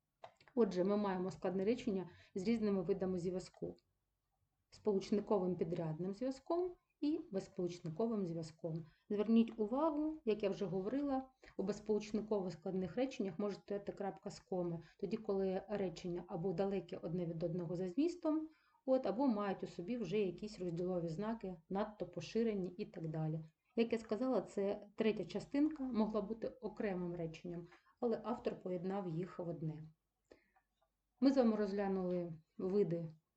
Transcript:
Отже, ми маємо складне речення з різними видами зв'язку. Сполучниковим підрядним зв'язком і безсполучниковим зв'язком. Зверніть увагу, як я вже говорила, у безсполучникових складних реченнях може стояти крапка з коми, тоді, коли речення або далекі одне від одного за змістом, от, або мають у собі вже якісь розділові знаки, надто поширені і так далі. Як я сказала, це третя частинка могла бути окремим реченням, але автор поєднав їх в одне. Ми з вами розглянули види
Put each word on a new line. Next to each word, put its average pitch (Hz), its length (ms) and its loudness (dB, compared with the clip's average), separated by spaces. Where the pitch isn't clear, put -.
Отже, 180 280 4
ми 202 140 4
маємо 190 340 0
складне 190 340 0
речення 202 440 0
з 190 80 -2
різними 208 380 2
видами 185 380 0
зв'язку. 180 580 -6
Сполучниковим 196 840 2
підрядним 170 580 -2
зв'язком 339 580 -2
і 311 200 0
безсполучниковим 190 960 -2
зв'язком. 165 600 -6
Зверніть 226 500 6
увагу, 294 640 0
як 214 180 2
я 196 60 2
вже 196 160 0
говорила, 262 580 0
у 196 60 -2
безсполучникових 208 880 0
складних 185 420 -2
реченнях 240 440 0
може 202 160 0
стояти 202 360 -4
крапка - 380 -6
з - 100 -10
коми, 175 400 0
тоді, 202 200 -2
коли 190 520 2
речення 180 580 -2
або 185 260 -2
далекі 196 420 0
одне 175 300 -2
від 165 180 -2
одного 175 320 0
за 185 140 -2
змістом, 311 600 2
от, 262 200 4
або 220 220 4
мають 202 360 2
у 180 40 -6
собі 190 300 -6
вже 208 220 0
якісь 208 400 -2
розділові 180 500 0
знаки, 196 460 -4
надто 196 380 -2
поширені 202 720 0
і - 80 -4
так 160 220 -6
далі. 160 320 -2
Як 233 180 4
я 226 60 0
сказала, 226 420 0
це 202 540 -2
третя 208 300 2
частинка 285 580 0
могла 220 380 2
бути 214 260 -4
окремим 190 680 -4
реченням, 170 520 -6
але 226 240 0
автор 220 380 -4
поєднав 185 480 -2
їх 170 300 -4
в 170 100 -4
одне. 156 340 -4
Ми 269 120 6
з 277 60 4
вами 226 180 6
розглянули 190 800 0
види 170 560 2